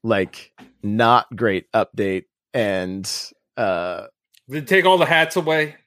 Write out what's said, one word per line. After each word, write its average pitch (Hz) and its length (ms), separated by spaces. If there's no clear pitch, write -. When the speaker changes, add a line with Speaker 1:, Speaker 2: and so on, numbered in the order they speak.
Speaker 1:
like, 101 480
not 117 520
great 98 360
update, 98 540
and, 95 580
uh, 90 480
Speaker 2:
Did 139 160
it - 40
take 185 180
all 185 140
the 156 80
hats 160 300
away? 156 380